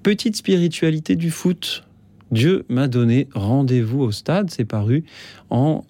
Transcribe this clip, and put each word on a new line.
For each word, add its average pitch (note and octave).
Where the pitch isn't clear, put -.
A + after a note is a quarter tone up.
Petite G#3
spiritualité E3+
du E3
foot. -
Dieu C3+
m'a C3
donné B2
rendez-vous B2
au A2+
stade. E3+
C'est A#2+
paru A2+
en C#3